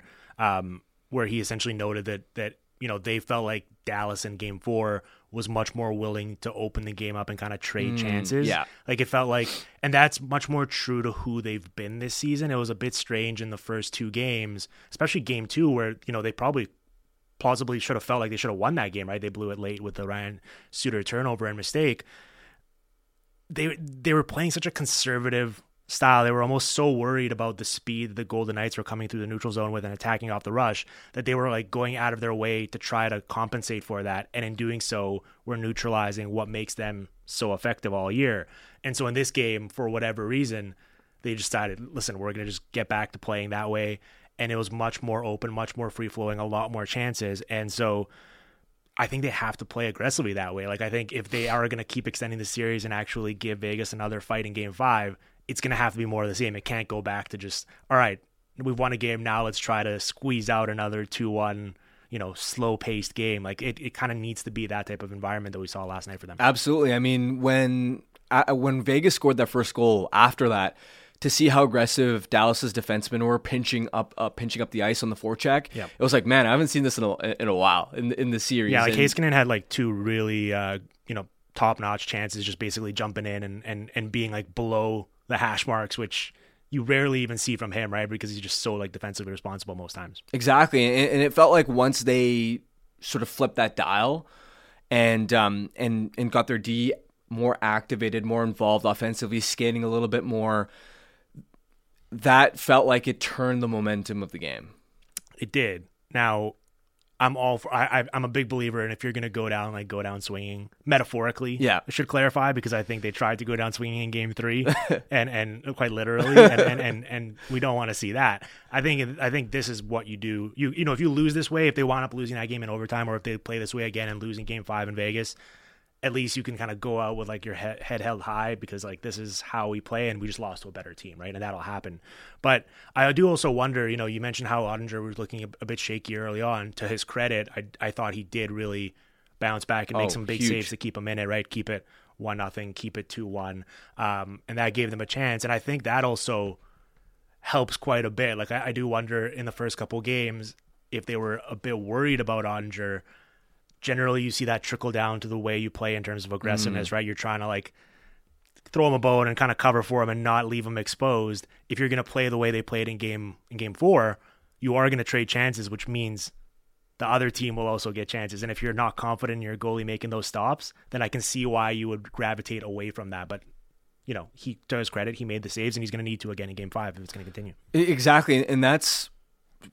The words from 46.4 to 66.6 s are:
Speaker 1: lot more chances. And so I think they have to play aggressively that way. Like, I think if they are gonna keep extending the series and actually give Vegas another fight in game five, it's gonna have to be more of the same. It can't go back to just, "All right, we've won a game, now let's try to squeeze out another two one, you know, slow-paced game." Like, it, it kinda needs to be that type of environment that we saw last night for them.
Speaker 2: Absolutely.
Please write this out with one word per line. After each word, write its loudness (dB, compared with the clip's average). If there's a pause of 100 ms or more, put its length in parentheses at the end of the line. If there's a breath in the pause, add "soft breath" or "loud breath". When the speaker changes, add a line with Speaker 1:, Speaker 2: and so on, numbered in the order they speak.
Speaker 1:
lot -2
more -4
chances. -4
And -4
so 0 (840 soft breath)
I 0
think -4
they -2
have -4
to -12
play -4
aggressively 0
that -4
way. -6
Like, -6
I -2
think -4
if -6
they -2
are 2
gonna -4
keep -6
extending -6
the -6
series -2
and -6
actually -4
give -4
Vegas -4
another -6
fight -4
in -10
game -6
five, 2 (300)
it's -6
gonna 0
have 2
to -8
be -2
more 0
of -2
the -6
same. -2
It -10
can't -4
go -4
back -6
to -10
just, -8 (240 soft breath)
"All 6
right, 4 (380)
we've -2
won 2
a -4
game, -2
now 0
let's -4
try 0
to -2
squeeze -2
out 2
another -4
two -4
one, -2 (340 soft breath)
you -8
know, -6
slow-paced -2
game." 0
Like, -8
it, -6
it -8
kinda -2
needs -8
to -8
be -4
that -4
type -8
of -10
environment -6
that -8
we -8
saw -8
last -10
night -14
for -16
them. -12
Speaker 2:
Absolutely. 4